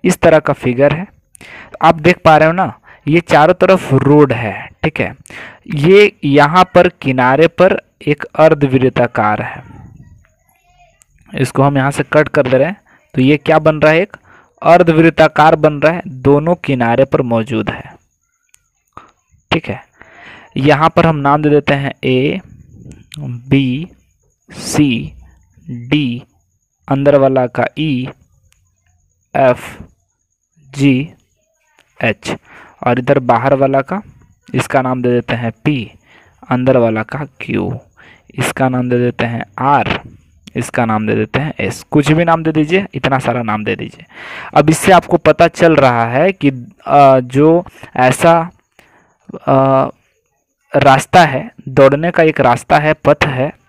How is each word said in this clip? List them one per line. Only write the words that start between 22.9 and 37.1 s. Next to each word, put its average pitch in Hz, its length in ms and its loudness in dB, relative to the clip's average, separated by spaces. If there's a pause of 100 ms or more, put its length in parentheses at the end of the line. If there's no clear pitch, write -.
B, 135 680 -4 (640)
सी, 139 640 -4 (540)
D, 127 560 -6 (680)
अंदर 143 300 2
वाला 135 300 0
का 120 180 -4 (120)
ई, 139 300 -4 (1300)
F, 131 420 -2 (960)
जी, 139 420 0 (840)
एच, - 360 -6 (460)
और 127 160 -2
इधर 139 220 0
बाहर 123 360 0
वाला 135 260 0
का, 190 200 -8 (460)
इसका 131 340 -2
नाम 127 200 -4
दे 123 80 0
देते 120 240 -2
हैं 117 180 -8 (120)
पी, 135 260 -4 (520)
अंदर 127 340 -2
वाला 113 280 0
का 147 200 -10 (160)